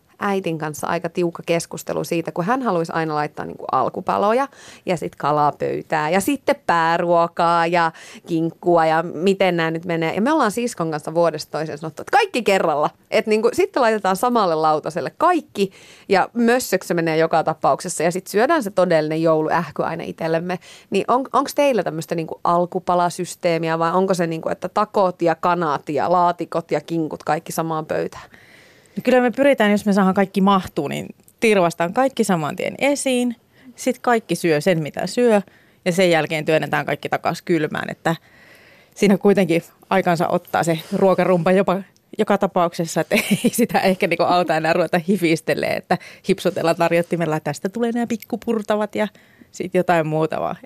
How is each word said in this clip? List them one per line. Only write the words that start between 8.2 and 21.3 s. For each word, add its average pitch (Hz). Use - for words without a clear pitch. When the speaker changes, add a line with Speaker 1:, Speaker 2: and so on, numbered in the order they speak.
Speaker 1:
kinkkua 165
ja 160
miten 180
nää 165
nyt 165
menee. 165
Ja 196
me 277
ollaan 254
siskon 233
kanssa 156
vuodesta 165
toiseen 156
sanottu, 160
että -
kaikki 392
kerralla. 175
Et -
niinku, 220
sitten 359
laitetaan 208
samalle 220
lautaselle 156
kaikki 294
ja 185
mössöksi 233
se 180
menee 165
joka 160
tapauksessa 156
ja 175
sit 175
syödään 269
se 196
todellinen 160
jouluähky 160
aina 165
itsellemme. 170
Niin 196
on, 254